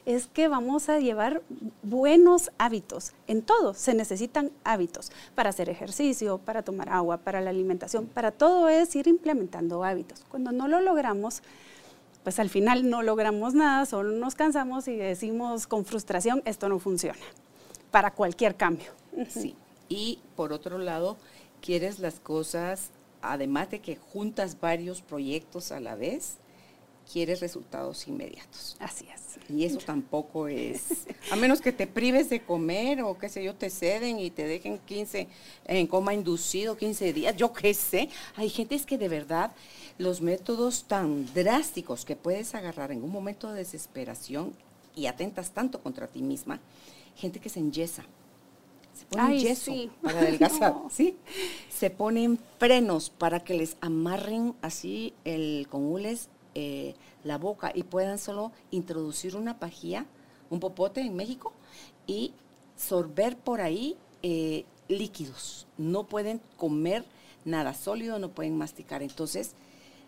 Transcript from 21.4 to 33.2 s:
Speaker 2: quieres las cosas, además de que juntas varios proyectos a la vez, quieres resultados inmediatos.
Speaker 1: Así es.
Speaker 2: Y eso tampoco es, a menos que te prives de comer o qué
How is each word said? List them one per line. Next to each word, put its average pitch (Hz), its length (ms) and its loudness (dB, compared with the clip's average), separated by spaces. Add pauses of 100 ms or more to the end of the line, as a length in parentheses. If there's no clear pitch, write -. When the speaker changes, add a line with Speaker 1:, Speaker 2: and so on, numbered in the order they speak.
Speaker 2:
quieres 180 380 -2
las 170 220 -6
cosas, 170 720 -4 (320)
además 139 480 -2
de 208 100 -8
que 160 160 -10
juntas 202 640 -6
varios 170 420 -2
proyectos 156 720 -8
a 143 80 -10
la 113 160 -10
vez, 180 400 -6 (760)
quieres 175 280 -2
resultados 139 640 -8
inmediatos. - 720 -12
Speaker 1:
Así - 340 -12
es. - 80 -20 (300)
Speaker 2:
Y 151 140 0
eso 151 200 -2
tampoco 151 640 -6
es, 123 600 -6 (260)
a - 20 2
menos 254 260 4
que 247 120 0
te 196 160 -4
prives 254 420 2
de 233 140 -2
comer 190 580 0
o 202 160 -4
qué 202 100 -10